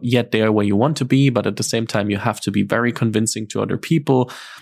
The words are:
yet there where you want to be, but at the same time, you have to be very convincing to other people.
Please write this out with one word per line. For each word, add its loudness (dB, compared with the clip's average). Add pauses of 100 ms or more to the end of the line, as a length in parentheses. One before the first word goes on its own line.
yet 0
there 2
where 2
you 2
want 2
to -2
be, 4
but 0
at -2
the -4
same -2
time, -2
you 0
have -2
to -6
be 0
very 0
convincing -2
to -6
other -2
people. 2 (320)